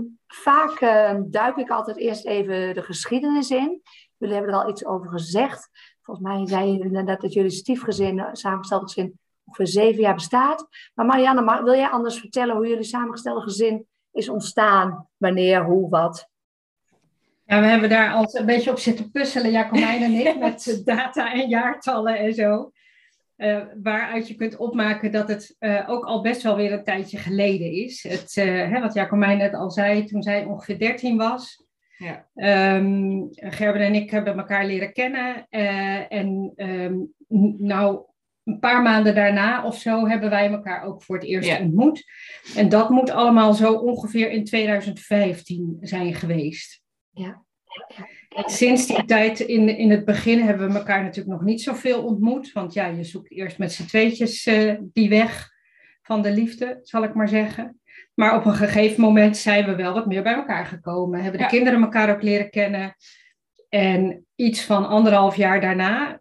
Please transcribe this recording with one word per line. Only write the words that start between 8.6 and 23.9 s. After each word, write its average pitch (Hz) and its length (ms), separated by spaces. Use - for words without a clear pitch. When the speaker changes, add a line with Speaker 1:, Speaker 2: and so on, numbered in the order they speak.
Speaker 1:
gezin, 185 380
ongeveer - 220
zeven 214 340
jaar 202 120
bestaat. 262 540
Maar 233 120
Marianne, 262 360
ma-, 220 220
wil 247 120
jij 269 140
anders 233 300
vertellen 240 360
hoe 220 120
jullie 226 160
samengestelde 233 580
gezin 220 460
is - 180
ontstaan? 196 800
Wanneer, 185 460
hoe, 175 260
wat? 170 400
Speaker 2:
Ja, 208 140
we 208 60
hebben 220 240
daar 220 240
al 220 180
een 226 140
beetje 240 260
op 233 80
zitten 226 320
puzzelen, 254 400
Jacomijn 226 520
en 233 80
ik, 269 300
Speaker 1:
<laughs> - 80
Speaker 2:
met, - 180
eh, 220 280
data 254 380
en 254 160
jaartallen 226 720
en 214 140
zo. 214 380
Eh, 208 260
waaruit 220 440